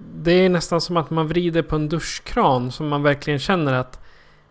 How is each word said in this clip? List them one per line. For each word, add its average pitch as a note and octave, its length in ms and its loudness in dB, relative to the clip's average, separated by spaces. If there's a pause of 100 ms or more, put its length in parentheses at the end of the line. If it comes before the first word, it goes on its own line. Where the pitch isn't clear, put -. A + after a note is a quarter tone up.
(140)
Det D#3+ 180 0
är F#3 160 6
nästan E3+ 320 0
som E3+ 160 -4
att D#3 140 0
man D#3+ 180 0
vrider E3+ 340 0
på - 140 -4
en D3+ 120 -2
duschkran, D3 840 0
som D#3 160 -6
man C#3+ 140 0
verkligen C#3+ 360 2
känner D#3 340 0
att B2+ 280 -2 (500)